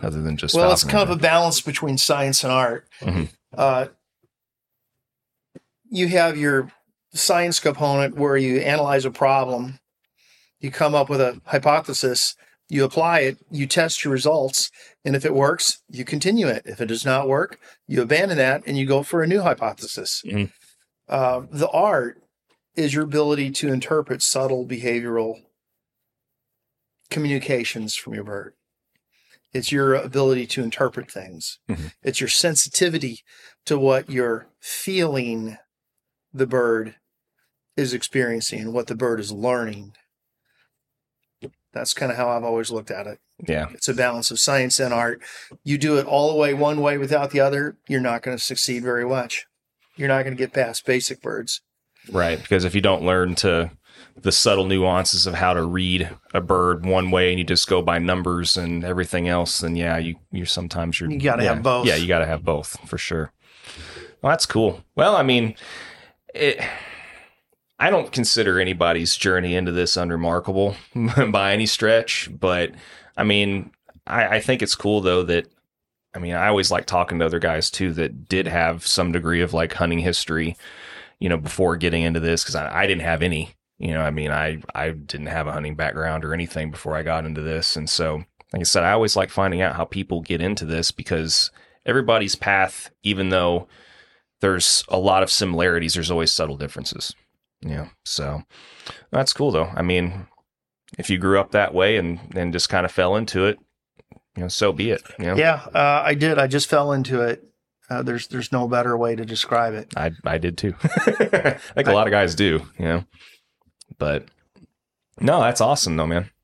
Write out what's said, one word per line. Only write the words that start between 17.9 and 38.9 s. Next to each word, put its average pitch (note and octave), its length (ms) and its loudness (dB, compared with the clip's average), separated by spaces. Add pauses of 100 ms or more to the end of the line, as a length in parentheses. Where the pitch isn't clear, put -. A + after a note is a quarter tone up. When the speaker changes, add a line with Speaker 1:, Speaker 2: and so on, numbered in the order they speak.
Speaker 2:
abandon D#3+ 360 2
that C3 280 2
and C#3 120 -2
you C3+ 80 0
go C3+ 160 4
for E3+ 200 0
a D#3+ 40 2
new F#3+ 160 2
hypothesis. A2 840 -4
Speaker 1:
Mm-hmm. G2+ 200 -2 (600)
Speaker 2:
Uh, B2+ 420 0
the D#3 180 -2
art D#3+ 540 0 (520)
is D3 200 0
your D3+ 100 0
ability D3 460 0
to C#3+ 220 -4
interpret C3+ 500 -2
subtle C3 440 0
behavioral A#2 760 -2 (1700)
communications C3+ 840 -2
from - 200 -10
your G#2 100 -8
bird. G2+ 300 -12 (960)
It's B2+ 180 -4
your C#3 240 4
ability C3 540 0
to C3 160 -4
interpret A#2+ 460 -4
things. F#2 480 -14 (100)
Speaker 1:
Mm-hmm. D#2 180 -6 (160)
Speaker 2:
It's C3+ 180 -4
your B2+ 80 -2
sensitivity D#3+ 920 0 (460)
to D3 120 2
what C3+ 320 2
you're A#2+ 380 -2 (120)
feeling B2 960 -4 (760)
the C3+ 140 0
bird A#2 500 0 (800)
is B2+ 180 -2
experiencing, A#2 800 -4
what A#2+ 160 -4
the A#2+ 80 -8